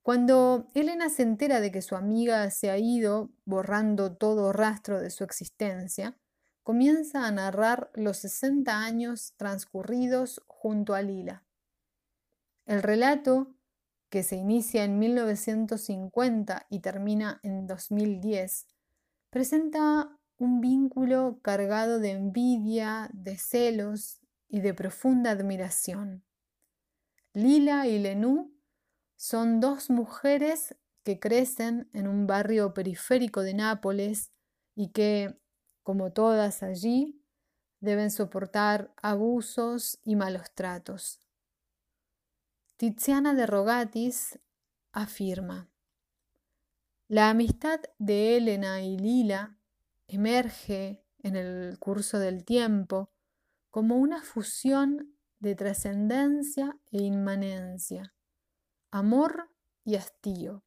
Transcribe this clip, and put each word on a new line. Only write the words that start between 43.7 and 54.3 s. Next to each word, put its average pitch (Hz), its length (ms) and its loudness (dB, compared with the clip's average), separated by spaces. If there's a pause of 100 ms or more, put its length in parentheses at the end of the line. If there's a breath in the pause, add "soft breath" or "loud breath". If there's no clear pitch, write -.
afirma: 185 760 -6 (1400)
"La 214 200 6
amistad 233 520 2 (160)
de 214 400 2
Elena 196 440 0
y 190 160 -4
Lila 208 600 0 (500)
emerge 208 960 -2 (180)
en 190 140 -4
el 180 420 -6
curso 202 400 -4
del 185 280 -2
tiempo 208 640 0 (580)
como 226 280 2
una 302 260 2
fusión 277 920 -2 (260)